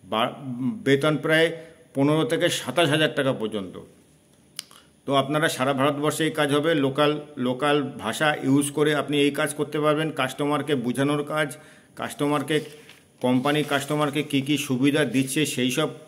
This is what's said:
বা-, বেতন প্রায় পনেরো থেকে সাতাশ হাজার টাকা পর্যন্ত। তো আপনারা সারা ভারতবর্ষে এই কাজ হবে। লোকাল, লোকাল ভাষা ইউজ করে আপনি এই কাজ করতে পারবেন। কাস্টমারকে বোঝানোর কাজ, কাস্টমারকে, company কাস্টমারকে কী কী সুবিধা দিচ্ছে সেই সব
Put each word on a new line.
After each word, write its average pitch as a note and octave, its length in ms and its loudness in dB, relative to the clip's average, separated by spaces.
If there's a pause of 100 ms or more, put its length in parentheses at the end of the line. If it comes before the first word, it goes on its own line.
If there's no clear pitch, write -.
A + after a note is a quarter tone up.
বা-, A2 280 0 (520)
বেতন C#3 320 4
প্রায় D#3+ 360 2 (420)
পনেরো D3 300 4
থেকে D#3+ 240 0
সাতাশ D#3 420 0
হাজার D3+ 240 2
টাকা C3+ 180 0
পর্যন্ত। G2+ 460 -6 (1300)
তো C3+ 80 -2
আপনারা D3 340 2
সারা C3 240 0
ভারতবর্ষে C#3+ 520 0
এই D#3 60 2
কাজ D3 220 0
হবে। D3+ 220 2
লোকাল, D3 460 2 (160)
লোকাল C3 460 0
ভাষা B2 640 -2
ইউজ C#3 260 4
করে D3+ 240 2
আপনি C#3+ 260 0
এই C#3+ 100 4
কাজ D3 240 -4
করতে D3 260 -4
পারবেন। D3+ 300 0
কাস্টমারকে C#3+ 640 -2
বোঝানোর C#3 500 0
কাজ, D3+ 320 -2 (400)
কাস্টমারকে, C#3+ 640 -2 (600)
company C3 420 2
কাস্টমারকে D3 600 0
কী C#3+ 180 0
কী C#3 160 0
সুবিধা C#3 480 2
দিচ্ছে C3+ 420 0
সেই B2+ 240 0
সব D3+ 180 -2 (200)